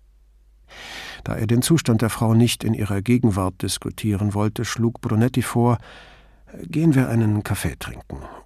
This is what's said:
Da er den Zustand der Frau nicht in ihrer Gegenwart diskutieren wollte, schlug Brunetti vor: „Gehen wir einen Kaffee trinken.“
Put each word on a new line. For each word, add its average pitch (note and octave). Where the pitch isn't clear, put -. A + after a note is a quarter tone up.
Da A2
er A2
den A#2+
Zustand C3
der A2+
Frau A2+
nicht A#2
in A2+
ihrer G2+
Gegenwart G#2
diskutieren G2+
wollte, G#2+
schlug A#2
Brunetti A2+
vor: A#2+
„Gehen D#3
wir C3
einen G#2+
Kaffee -
trinken.“ -